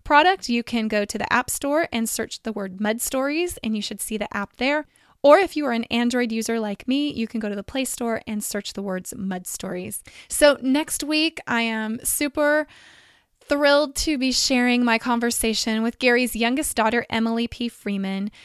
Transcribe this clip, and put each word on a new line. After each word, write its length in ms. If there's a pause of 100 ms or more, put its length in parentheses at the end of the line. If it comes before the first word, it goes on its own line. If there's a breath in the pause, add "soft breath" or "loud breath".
product, 460
you 120
can 280
go 160
to 120
the 140
App 180
Store 440
and 160
search 340
the 80
word 300
Mud 180
Stories, 640
and 140
you 40
should 200
see 160
the 180
app 220
there. 300 (340 soft breath)
Or 160
if 180
you 120
are 40
an 140
Android 480
user 260
like 260
me, 280
you 140
can 120
go 80
to 80
the 80
Play 220
Store 420
and 160
search 300
the 80
words 340
Mud 320
Stories. 560 (240 loud breath)
So 340
next 400
week, 460
I 140
am 420
super 640 (760 loud breath)
thrilled 480
to 240
be 140
sharing 540
my 120
conversation 880
with 160
Gary's 340
youngest 440
daughter, 320
Emily 360
P. 220
Freeman. 640 (140 loud breath)